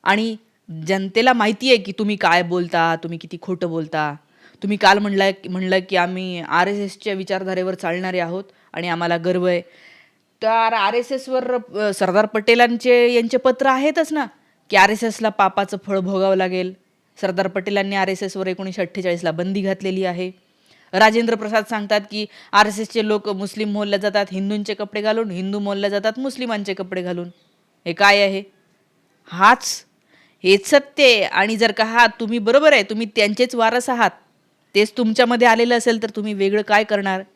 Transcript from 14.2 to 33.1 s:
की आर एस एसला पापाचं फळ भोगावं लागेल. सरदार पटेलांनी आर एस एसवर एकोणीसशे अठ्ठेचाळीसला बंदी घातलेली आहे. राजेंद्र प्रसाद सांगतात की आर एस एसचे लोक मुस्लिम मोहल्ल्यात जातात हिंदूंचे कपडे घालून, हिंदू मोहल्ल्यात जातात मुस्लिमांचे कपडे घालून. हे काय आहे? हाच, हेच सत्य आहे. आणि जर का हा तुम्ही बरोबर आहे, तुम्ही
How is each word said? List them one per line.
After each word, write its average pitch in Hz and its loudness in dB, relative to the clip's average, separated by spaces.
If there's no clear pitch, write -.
की 208 2
आर 196 8
एस 220 -2
एसला 220 -2
पापाचं 196 0
फळ 196 -2
भोगावं 190 0
लागेल. 185 -4
सरदार 185 -2
पटेलांनी 196 -4
आर 190 0
एस 190 -6
एसवर 190 -6
एकोणीसशे 190 -6
अठ्ठेचाळीसला 175 -4
बंदी 185 -4
घातलेली 190 -4
आहे. 180 -8
राजेंद्र 220 2
प्रसाद 214 -2
सांगतात 208 -2
की 208 -8
आर 208 6
एस 208 -6
एसचे 220 -4
लोक 208 -2
मुस्लिम 208 -6
मोहल्ल्यात 202 -2
जातात 202 0
हिंदूंचे 202 -4
कपडे 208 -8
घालून, 220 -2
हिंदू 190 -6
मोहल्ल्यात 202 -4
जातात 202 -2
मुस्लिमांचे 233 -6
कपडे 185 -8
घालून. 175 -6
हे 170 -6
काय 202 6
आहे? 196 0
हाच, 202 2
हेच 294 4
सत्य 285 2
आहे. 226 6
आणि 208 0
जर 214 2
का 214 0
हा 233 4
तुम्ही 226 -4
बरोबर 269 4
आहे, 226 4
तुम्ही 220 -4